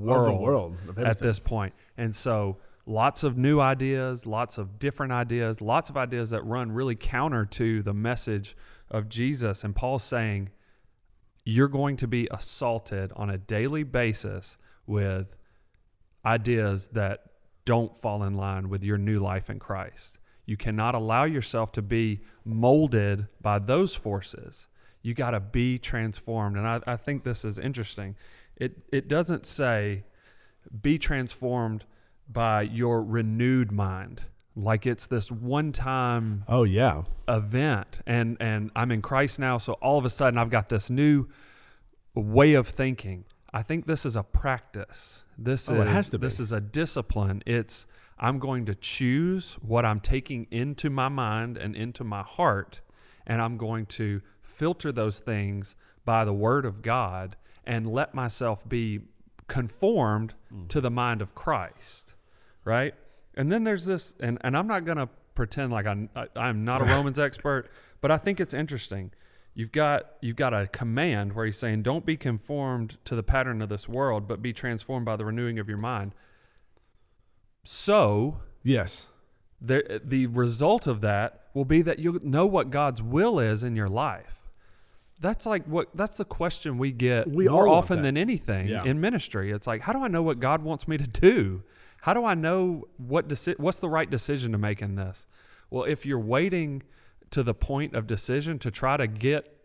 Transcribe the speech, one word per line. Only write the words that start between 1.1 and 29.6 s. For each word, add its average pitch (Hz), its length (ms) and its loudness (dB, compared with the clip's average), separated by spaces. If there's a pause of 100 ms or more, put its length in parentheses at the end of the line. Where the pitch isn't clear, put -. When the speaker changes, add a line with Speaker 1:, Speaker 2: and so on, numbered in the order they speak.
Speaker 1:
this 110 120 2
point. 104 340 -2 (240)
And 117 160 -2
so 104 440 -2 (280)
lots 110 380 0
of 131 140 0
new 143 220 6
ideas, 131 680 0
lots 113 320 -4
of 101 220 -8
different 135 340 -2
ideas, 117 480 0
lots 123 280 0
of 143 80 -6
ideas 120 340 -2
that 113 140 -2
run 117 260 -4
really 123 240 -2
counter 123 500 0
to 113 360 0
the 101 120 -2
message 107 600 -4 (360)
of 107 180 -4
Jesus. 117 540 -2
And 104 120 -4
Paul's 127 280 -2
saying, 104 460 -2 (960)
"You're 120 240 6
going 139 280 0
to 123 100 -2
be 120 240 0
assaulted 110 840 -4
on 104 140 -6
a 95 80 -2
daily 120 460 -2
basis 107 760 -2 (280)
with 98 420 -2 (1000)
ideas 110 680 2
that 101 280 -2 (440)
don't 117 320 2
fall 104 260 -2
in 98 100 0
line 95 360 -4
with 95 140 -4
your 104 140 0
new 104 220 2
life 95 300 -2
in 101 100 -8
Christ. - 580 -10 (280)
You 107 120 -4
cannot 110 380 0
allow 110 280 2
yourself 123 500 0
to - 80 -4
be 107 400 0 (220)
molded 113 840 4 (140)
by 104 180 2
those 135 360 2
forces. - 720 -8 (340)
You 117 120 -4
gotta 120 260 0
be 120 380 0
transformed." 113 800 -4
And 104 100 -2
I, 117 180 -2
I 120 120 -2
think 139 260 -6
this 120 220 -4
is 104 140 -6
interesting. 104 560 -6 (400)
It, 127 220 -6 (140)
it 135 160 -2
doesn't 165 380 0
say, 104 580 -2 (800)